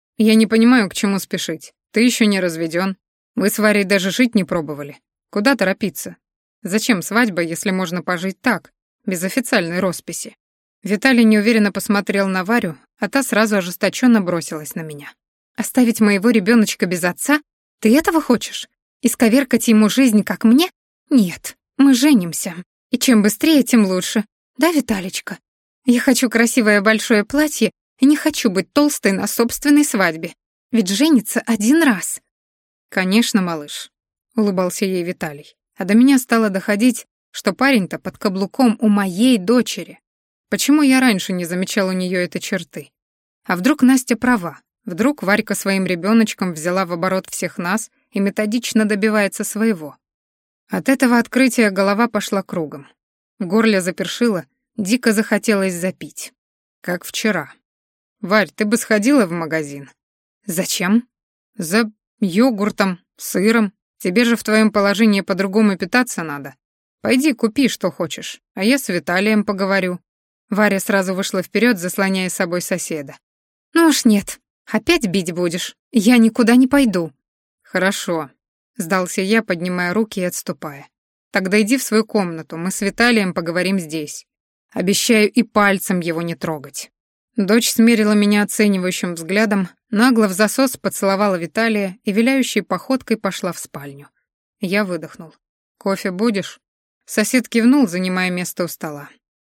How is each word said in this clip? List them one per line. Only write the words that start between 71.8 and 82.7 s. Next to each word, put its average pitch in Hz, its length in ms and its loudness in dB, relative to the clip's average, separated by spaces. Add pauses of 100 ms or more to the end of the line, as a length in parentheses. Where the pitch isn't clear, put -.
с 170 60 -8
собой 175 260 -4
соседа. 156 580 -8 (560)
"Ну 330 140 6
уж 277 160 2
нет, 208 360 0 (300)
опять 220 380 0
бить 180 240 -4
будешь. 175 440 -4 (140)
Я 240 280 4
никуда 226 360 4
не 254 140 6
пойду". 208 440 0 (500)
"Хорошо", 180 680 -2 (500)
сдался 185 420 -2
я, 214 200 0
поднимая 180 520 -4
руки 220 260 -4
и 180 40 -2
отступая. 151 640 -10 (420)
"Тогда 196 300 0
иди 220 160 2
в 254 60 -2
свою 214 220 0
комнату, 170 520 -6
мы 170 140 -6